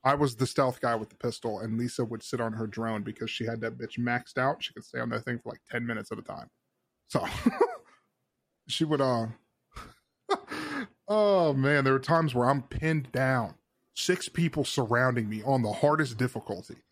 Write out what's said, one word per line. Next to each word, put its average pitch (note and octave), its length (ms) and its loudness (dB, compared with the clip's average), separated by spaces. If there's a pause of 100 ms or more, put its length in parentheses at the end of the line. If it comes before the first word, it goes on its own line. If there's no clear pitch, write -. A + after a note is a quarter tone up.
I C3+ 120 6
was C#3+ 180 2
the B2 140 -2
stealth C3 320 0
guy A#2 160 2
with A2 140 -6
the - 40 -20
pistol, A2+ 460 -6
and A2+ 180 -4
Lisa A#2+ 260 -2
would A2 200 -8
sit A#2+ 160 -6
on A2+ 140 -2
her A2+ 120 -4
drone A2 380 -4
because A2 260 -8
she - 140 -6
had A#2 160 -4
that A2+ 180 -6
bitch A#2 220 -8
maxed A#2+ 380 -2
out. C3+ 260 0
She - 80 -10
could A2 120 -16
stay - 140 -10
on A#2 120 -4
that A2+ 140 -2
thing A#2+ 140 -4
for, A#2 120 -10
like, A2+ 100 -14 (100)
ten A#2+ 160 -4
minutes G#2+ 240 -6
at A2 80 -8
a - 40 -14
time. - 280 -12 (560)
So, - 180 0 (720)
<laughs> - 720 -20
she - 180 -2
would, D3+ 160 2
uh, B2 260 2 (1040)
<laughs> G4 80 2 (720)
oh, G3+ 460 4
man, C3+ 300 4
there C3+ 80 6
were C3 80 4
times D#3 340 2
where A#2+ 140 4
I'm C#3 140 4
pinned D3+ 500 -2
down, B2+ 420 0 (400)
six - 340 -2
people D#3 360 0
surrounding A#2+ 640 2
me G#2+ 140 -6
on C3 200 2
the G#2+ 100 0
hardest D3 440 2
difficulty. A2+ 600 -6 (160)